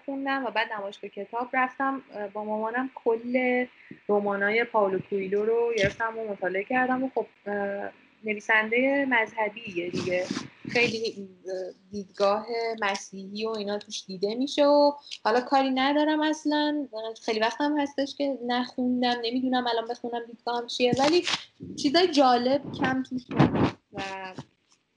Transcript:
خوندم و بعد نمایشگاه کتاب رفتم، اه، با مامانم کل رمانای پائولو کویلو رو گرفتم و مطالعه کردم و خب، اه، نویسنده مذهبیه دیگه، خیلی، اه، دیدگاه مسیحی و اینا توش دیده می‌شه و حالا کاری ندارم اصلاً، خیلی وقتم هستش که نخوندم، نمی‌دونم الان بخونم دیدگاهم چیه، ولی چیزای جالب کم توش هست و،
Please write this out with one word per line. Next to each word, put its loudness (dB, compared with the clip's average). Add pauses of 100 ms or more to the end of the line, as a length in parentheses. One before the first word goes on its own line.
خوندم -4
و -4
بعد -2
نمایشگاه -10
کتاب -6
رفتم، 0 (120)
اه، -8
با -8
مامانم -2
کل 0 (440)
رمانای 2
پائولو 2 (100)
کویلو -2
رو 2
گرفتم 0
و -6
مطالعه -4
کردم 0
و -2
خب، 0 (200)
اه، -4 (340)
نویسنده 2
مذهبیه -2
دیگه، -2 (460)
خیلی، 0 (200)
اه، -8 (180)
دیدگاه 0 (360)
مسیحی -4
و -2
اینا -4
توش -12
دیده -4
می‌شه 2
و 8 (320)
حالا 4
کاری 2
ندارم 2
اصلاً، 0 (380)
خیلی 0
وقتم 2
هستش -2
که -2 (100)
نخوندم، 0
نمی‌دونم 0
الان 0
بخونم -6
دیدگاهم -6
چیه، 0
ولی 4 (520)
چیزای 4
جالب 4 (100)
کم -2
توش -8 (160)
هست 4 (160)
و، -8 (960)